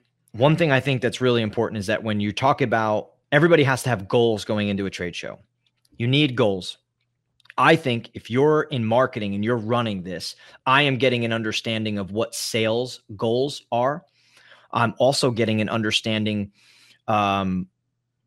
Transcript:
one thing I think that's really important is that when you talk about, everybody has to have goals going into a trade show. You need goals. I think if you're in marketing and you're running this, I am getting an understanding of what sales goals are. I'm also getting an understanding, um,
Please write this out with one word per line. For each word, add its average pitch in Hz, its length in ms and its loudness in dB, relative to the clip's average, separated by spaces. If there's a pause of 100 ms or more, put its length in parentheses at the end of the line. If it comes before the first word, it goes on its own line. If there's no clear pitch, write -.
(320)
one 139 240 4
thing 165 160 2
I 131 80 4
think 127 240 -2
that's 120 180 -2
really 120 220 2
important 110 340 -2
is 98 80 -6
that 104 180 -2
when 107 160 -2
you 104 120 0
talk 139 280 0
about, 110 520 0 (200)
everybody 156 320 6
has 131 200 0
to 131 60 -2
have 98 180 -2
goals 117 360 2
going 104 260 -2
into 98 180 -2
a - 20 -6
trade 87 260 -8
show. - 220 -12 (600)
You 117 80 -2
need 135 280 2
goals. 101 440 0 (800)
I 147 160 6
think 120 400 -4
if - 160 -12
you're 151 400 2
in 120 140 -2
marketing 110 500 0
and 101 100 -2
you're 120 120 0
running 110 440 -2
this, 87 340 -10 (300)
I 131 160 4
am 135 160 2
getting 120 280 2
an 117 80 -2
understanding 110 680 -4
of 92 120 -6
what 110 220 -4
sales 117 680 -4 (120)
goals 123 460 -2 (100)
are. 131 320 -2 (680)
I'm 117 260 0
also 139 320 2
getting 110 320 0
an 107 80 -2
understanding, 107 840 -2 (540)
um, 98 600 0 (600)